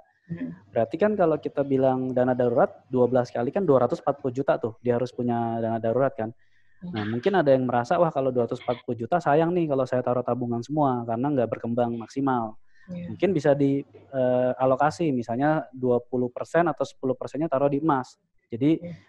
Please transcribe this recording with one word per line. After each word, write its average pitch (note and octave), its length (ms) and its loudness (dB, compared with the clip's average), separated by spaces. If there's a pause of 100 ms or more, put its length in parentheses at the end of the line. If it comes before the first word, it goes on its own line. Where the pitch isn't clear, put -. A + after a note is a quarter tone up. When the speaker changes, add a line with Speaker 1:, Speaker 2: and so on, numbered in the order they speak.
(260)
Speaker 1:
Mhm. - 480 -12
Speaker 2:
berarti A2+ 240 0
kan G#3 160 2
kalau D#3+ 240 2
kita C#3+ 240 -4
bilang C3 480 0
dana B2+ 240 2
darurat, B2 560 2
dua B2 160 4
belas A#2+ 240 0
kali B2+ 240 -4
kan G3+ 80 0
dua C3+ 240 4
ratus - 160 -4
empat C#3 160 -2
puluh B2+ 160 -4
juta D3 240 0
tuh, A2 240 -6
dia A#2+ 160 0
harus B2 160 -4
punya A#2 480 -2
dana A2+ 160 -2
darurat A#2 380 0
kan. A2+ 180 -6 (480)
Speaker 1:
Mhm. F3+ 80 -12
Speaker 2:
Nah, A2 160 -6
mungkin A#2+ 320 -2
ada C#3+ 160 6
yang C3 80 4
merasa, B2 400 0
"Wah, E3 80 4
kalau C3+ 240 -2
dua A#2+ 160 0
ratus B2 80 -4
empat - 240 -6
puluh A#2+ 160 -6
juta E3 240 -2
sayang D#3+ 320 2
nih E3 160 0
kalau C3 160 0
saya B2+ 160 -2
taruh B2 240 -2
tabungan A#2+ 400 -2
semua, C3+ 400 0
karena A#2+ 240 -2
nggak B2+ 160 2
berkembang A#2 480 -2
maksimal." A#2 640 -2 (320)
Speaker 1:
Iya. F3 240 -10
Speaker 2:
Mungkin F3+ 160 0
bisa D3+ 240 2
di, C#3 320 2
eh, B2+ 720 0
alokasi, C#3+ 560 2
misalnya C3 560 0
dua B2 320 0
puluh B2+ 320 -2
persen E3 320 0
atau D3 160 -2
sepuluh C3 320 -4
persennya C3+ 320 -6
taruh C#3+ 240 0
di C#3 80 0
emas. C#3+ 400 -2 (320)
Jadi, D3+ 320 0
Speaker 1:
Iya. E3+ 160 -14 (100)